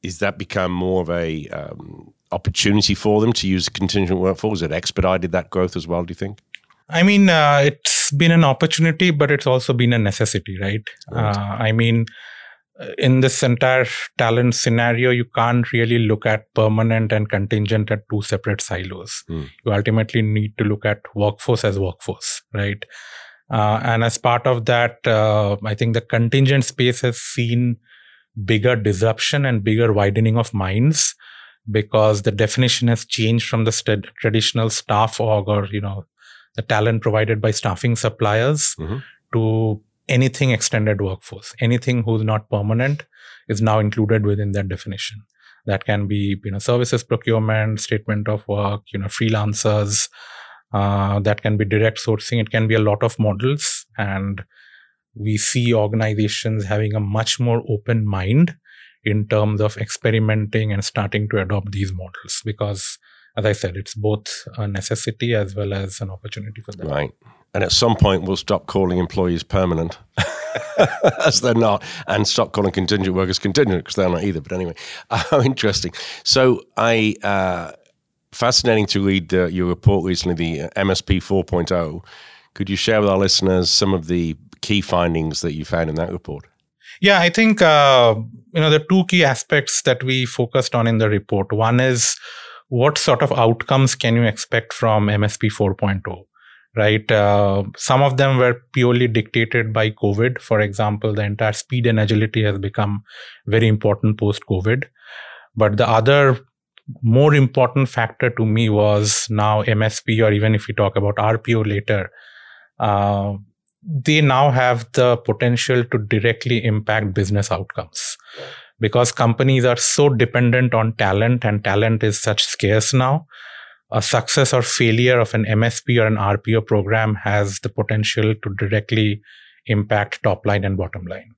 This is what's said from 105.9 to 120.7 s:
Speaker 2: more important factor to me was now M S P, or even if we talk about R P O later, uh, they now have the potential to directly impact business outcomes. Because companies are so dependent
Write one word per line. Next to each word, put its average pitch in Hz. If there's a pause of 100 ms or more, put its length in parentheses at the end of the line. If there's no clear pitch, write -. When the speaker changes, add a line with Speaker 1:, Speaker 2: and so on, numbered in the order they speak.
Speaker 2:
more 135
important 131
factor 120
to 117
me 110
was 104
now 107
M 107
S 110
P, 113
or 107
even 110
if 104
we 104
talk 101
about 101
R 107
P 117
O 110
later, 101 (720)
uh, 101 (480)
they 156
now 139
have 123
the 123
potential 120
to 120
directly 110
impact 107
business 101
outcomes. - (640)
Because 120
companies 127
are 123
so 147
dependent 123